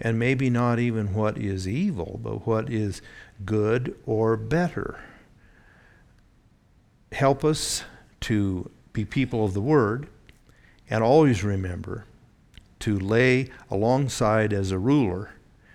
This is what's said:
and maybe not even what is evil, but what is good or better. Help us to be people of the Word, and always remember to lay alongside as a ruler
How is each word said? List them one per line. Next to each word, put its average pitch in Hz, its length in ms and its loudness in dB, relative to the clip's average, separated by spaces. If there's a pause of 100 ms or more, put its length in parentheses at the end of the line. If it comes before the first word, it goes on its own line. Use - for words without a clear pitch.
and 113 180 0
maybe 131 300 0
not 120 300 2
even 113 340 -2
what 107 240 0
is 98 300 -4
evil, 113 540 -4
but 110 240 -8
what 113 240 0
is 107 320 -4 (440)
good 107 500 0 (100)
or 113 300 0
better. 113 640 -2 (2000)
Help 135 320 2
us - 400 0 (380)
to 98 480 0 (240)
be 107 120 -2
people 127 400 -2
of 95 80 0
the 101 80 -2
Word, 131 460 2 (840)
and 113 140 0
always 127 400 6
remember 95 640 -4 (760)
to 104 180 0
lay 123 520 2 (200)
alongside 110 840 2
as 98 180 -2
a 95 60 -2
ruler 107 540 0 (440)